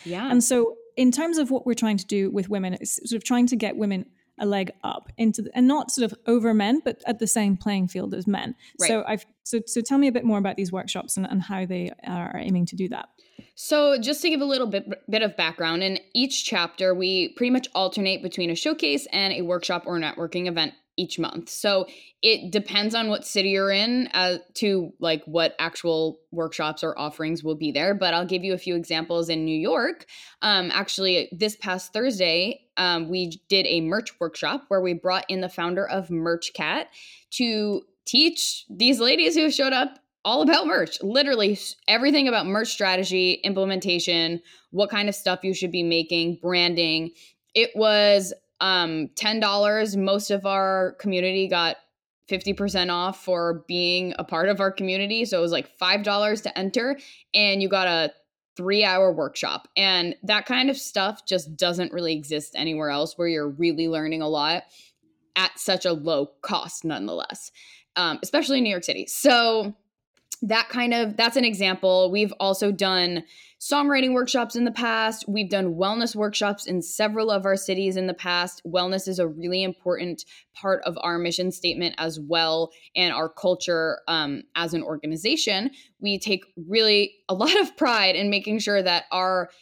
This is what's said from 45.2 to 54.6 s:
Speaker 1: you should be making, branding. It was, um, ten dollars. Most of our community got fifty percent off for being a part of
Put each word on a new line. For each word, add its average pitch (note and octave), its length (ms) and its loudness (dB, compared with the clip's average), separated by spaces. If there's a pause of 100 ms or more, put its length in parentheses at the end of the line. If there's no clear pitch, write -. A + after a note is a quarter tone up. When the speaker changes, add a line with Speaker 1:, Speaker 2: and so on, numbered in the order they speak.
Speaker 1:
you F#3+ 100 0
should F3+ 160 -4
be F3 140 -2
making, E3+ 580 0
branding. E3+ 720 0 (420)
It A3+ 220 4
was, G#3 580 4 (260)
um, E3+ 540 0
ten G#3+ 240 -2
dollars. G#3 580 2
Most G3 360 0
of G3 120 0
our F#3+ 540 0
community F#3+ 480 0
got E3+ 300 0 (520)
fifty G3 240 -2
percent F#3+ 380 -2
off F3+ 320 -2
for E3+ 460 0
being F3+ 500 0
a E3 60 -6
part F3 240 0
of G3+ 120 0